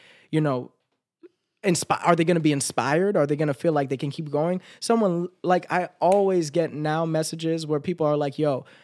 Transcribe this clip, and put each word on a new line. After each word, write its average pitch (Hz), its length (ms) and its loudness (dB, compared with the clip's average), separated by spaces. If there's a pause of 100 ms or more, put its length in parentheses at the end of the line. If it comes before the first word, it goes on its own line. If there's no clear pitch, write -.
(320)
you 156 80 2
know, 127 320 -2 (920)
inspi-, - 420 0
are 175 100 6
they 165 80 2
gonna 170 160 2
be 151 120 2
inspired? 147 640 0
Are 147 100 2
they 147 100 0
gonna 147 180 -2
feel 170 180 -2
like 143 160 0
they 135 80 -4
can 143 140 -6
keep 151 200 -10
going?" 165 300 -2 (200)
Someone, 185 480 0 (160)
like, 180 280 0
I 175 180 -2 (100)
always 185 500 2
get 160 220 -2
now 151 340 -2
messages 160 640 -2
where 151 120 0
people 170 260 -4
are 147 100 2
like, 143 220 -4
"Yo, 147 260 0 (200)